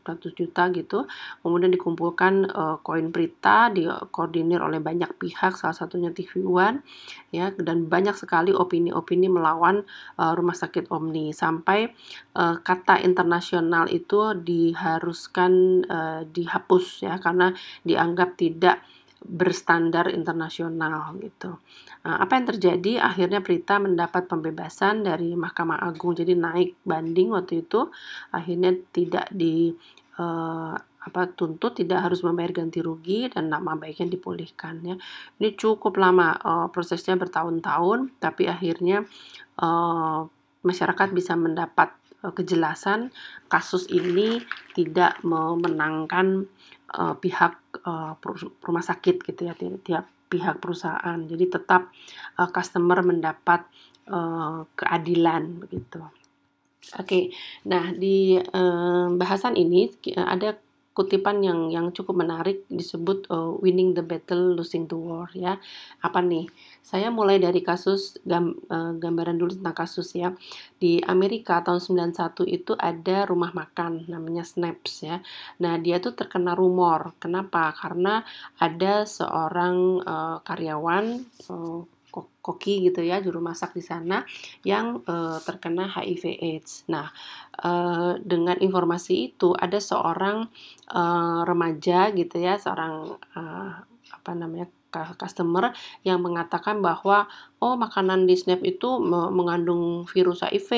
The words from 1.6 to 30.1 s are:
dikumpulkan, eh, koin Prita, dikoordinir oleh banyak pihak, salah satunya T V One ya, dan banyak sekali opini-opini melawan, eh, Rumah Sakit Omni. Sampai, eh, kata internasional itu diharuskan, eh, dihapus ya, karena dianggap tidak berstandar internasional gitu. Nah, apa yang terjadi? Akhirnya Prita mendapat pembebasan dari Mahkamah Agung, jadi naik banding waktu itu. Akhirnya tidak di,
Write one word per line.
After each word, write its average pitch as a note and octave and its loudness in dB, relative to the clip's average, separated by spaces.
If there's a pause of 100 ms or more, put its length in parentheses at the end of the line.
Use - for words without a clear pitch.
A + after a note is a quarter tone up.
dikumpulkan, F3+ 2
eh, D#3 -2
koin E3 -2
Prita, G#3 4
dikoordinir E3 -2
oleh D#3 -2
banyak D#3+ -2
pihak, F#3 -2
salah - -4
satunya E3+ -4
T F3+ -8
V F#3 -4
One F#3+ 2 (480)
ya, F#3 -4
dan E3 -2
banyak F#3+ 2
sekali E3+ 2
opini-opini F3+ 2
melawan, E3+ 4 (320)
eh, E3 2
Rumah F3 0
Sakit F3 -4
Omni. D#3 -4
Sampai, E3 0 (480)
eh, E3+ 2
kata F#3 4
internasional F3 2
itu G#3 2
diharuskan, E3+ 0 (320)
eh, D#3+ -4
dihapus F3+ 0
ya, F#3 -4
karena F3+ 4 (320)
dianggap F3 2
tidak E3 4 (400)
berstandar E3+ 2
internasional D#3+ -4
gitu. G3 -14 (480)
Nah, E3 0
apa C4 4
yang A#3 -2
terjadi? F#3+ 2
Akhirnya F#3+ 2
Prita F3+ 2
mendapat F3+ 0
pembebasan E3+ -2
dari E3+ -2
Mahkamah E3 -4
Agung, E3+ -2
jadi E3+ 2
naik F3 0
banding E3+ 2
waktu E3+ -2
itu. A#3 0 (400)
Akhirnya F3+ 0 (240)
tidak F3 0
di, E3 2 (400)